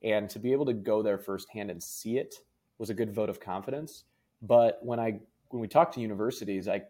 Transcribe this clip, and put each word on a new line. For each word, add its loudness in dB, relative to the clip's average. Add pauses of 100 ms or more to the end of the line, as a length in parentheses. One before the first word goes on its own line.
And 2
to -12
be 0
able 4
to 2
go 2
there 2
firsthand -6
and -10
see -4
it -4 (420)
was -8
a -4
good -2
vote 0
of -8
confidence. -8 (380)
But 6
when -2
I, -2 (280)
when -6
we -4
talk 4
to -6
universities, -4
I, 0